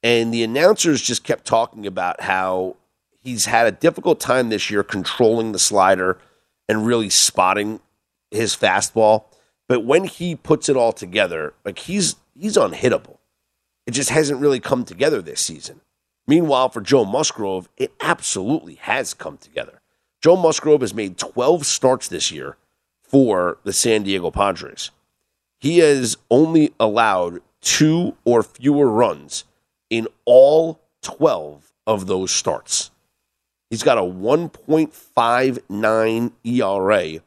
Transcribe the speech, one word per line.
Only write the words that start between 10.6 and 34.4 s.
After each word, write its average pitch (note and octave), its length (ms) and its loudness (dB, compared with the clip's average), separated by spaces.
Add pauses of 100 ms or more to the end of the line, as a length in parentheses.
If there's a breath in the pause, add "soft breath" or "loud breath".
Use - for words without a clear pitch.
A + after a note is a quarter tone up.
it C3+ 80 0
all A#2 160 0
together, F2 600 -6 (100)
like, G2+ 160 -12
he's, F#3 360 -4 (200)
he's G#3 200 -4
unhittable. - 640 0 (680)
It B2 60 -10
just C3 180 -4
hasn't C#3+ 300 0
really C#3 200 2
come - 240 -2
together A2+ 380 -2
this C#2+ 180 -12
season. - 400 -10 (460)
Meanwhile, C3+ 420 2
for A#2 120 -8
Joe A#2 240 2
Musgrove, G2 720 -4
it - 240 -6
absolutely G#2 760 -4
has A#2+ 380 -6
come D2+ 220 -14
together. - 440 -14 (420)
Joe F3 140 6
Musgrove D3+ 460 2
has G#2 120 -6
made G2+ 240 -8
twelve - 480 -2
starts - 400 0
this - 240 -6
year C#2+ 260 -14 (460)
for G2+ 640 2
the G2 80 -6
San A#2 300 0
Diego F#2+ 280 -4
Padres. - 600 -4 (680)
He E3 200 0
has C#3 380 2 (140)
only D#3 480 4
allowed G#2 640 0 (200)
two D#3 640 0
or A#2 180 4
fewer C#3+ 460 0
runs F#2+ 560 -2 (440)
in A2+ 180 -2 (180)
all D3 560 6 (220)
twelve D2+ 720 -2 (140)
of G2+ 200 0
those F#2+ 240 -2
starts. - 600 -6 (800)
He's A2+ 120 -8
got B2 160 4
a G2 60 0
one A2+ 460 -2